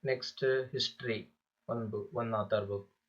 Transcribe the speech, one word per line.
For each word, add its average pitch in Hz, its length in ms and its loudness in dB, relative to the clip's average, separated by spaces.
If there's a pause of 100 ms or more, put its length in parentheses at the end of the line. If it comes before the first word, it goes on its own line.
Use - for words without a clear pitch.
ನೆಕ್ಸ್ಟ್ 131 640 2
ಹಿಸ್ಟರಿ - 680 -2 (280)
ಒಂದ್ 113 240 -2
ಬುಕ್, 104 220 -4
ಒನ್ 117 200 0
ಆಥರ್ 104 320 2
ಬುಕ್. 101 300 -4 (140)